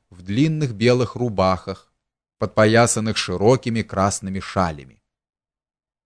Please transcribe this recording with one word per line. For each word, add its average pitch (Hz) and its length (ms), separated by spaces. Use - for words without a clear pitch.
в 90 140
длинных 139 500
белых 120 420
рубахах, 95 800
подпоясанных 110 720
широкими 113 680
красными 95 580
шалями. 73 600